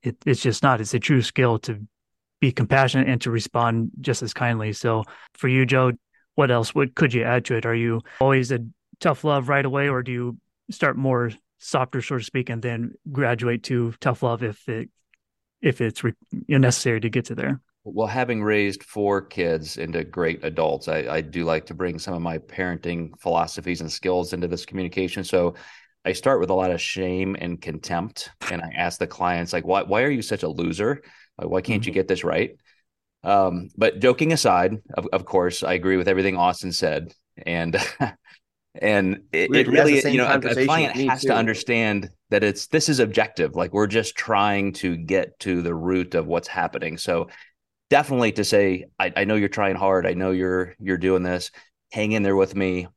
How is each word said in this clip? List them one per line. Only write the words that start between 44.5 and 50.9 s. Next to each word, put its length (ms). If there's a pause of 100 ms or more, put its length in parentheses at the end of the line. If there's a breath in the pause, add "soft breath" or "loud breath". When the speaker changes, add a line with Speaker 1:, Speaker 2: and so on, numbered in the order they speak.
Speaker 2:
to 220
get 440
to 200
the 140
root 400
of 140
what's 200
happening. 480
So 320 (640 loud breath)
definitely 420
to 120
say, 420 (120)
"I, 160
I 100
know 100
you're 160
trying 260
hard. 300
I 80
know 160
you're, 480
you're 180